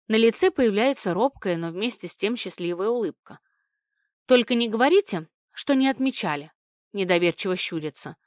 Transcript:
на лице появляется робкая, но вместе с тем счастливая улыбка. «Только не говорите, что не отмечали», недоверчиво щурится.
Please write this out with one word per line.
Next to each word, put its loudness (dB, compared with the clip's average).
на 2
лице 4
появляется 0
робкая, -2
но -4
вместе -6
с -14
тем -2
счастливая -4
улыбка. -6
«Только 4
не 0
говорите, 2
что -2
не 4
отмечали», -4
недоверчиво 0
щурится. -8